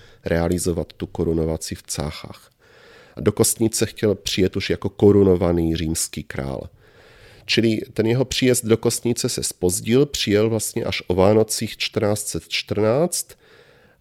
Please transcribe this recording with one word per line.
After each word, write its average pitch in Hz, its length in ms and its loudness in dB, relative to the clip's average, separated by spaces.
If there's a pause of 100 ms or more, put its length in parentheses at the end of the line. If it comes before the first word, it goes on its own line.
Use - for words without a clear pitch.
(260)
realizovat 85 680 -2
tu - 140 -10
korunovaci 82 680 -4
v - 80 -20
Cáchách. - 680 -10 (640)
A - 60 -12
do 104 100 2
Kostnice 113 540 0
chtěl 107 300 0
přijet - 400 -2
už 98 140 -6
jako 95 200 -2
korunovaný 90 840 4
římský 80 480 -4
král. 67 460 -8 (760)
Čili 110 360 0 (120)
ten 110 120 0
jeho 120 200 0
příjezd 123 400 0
do 110 120 4
Kostnice 117 520 -2
se - 140 -6
zpozdil, 110 640 0
přijel 107 440 0
vlastně 113 340 -4
až - 240 -6
o 92 80 2
Vánocích 107 640 2
čtrnáct 104 500 -2
set - 200 -8
čtrnáct 110 800 -2 (720)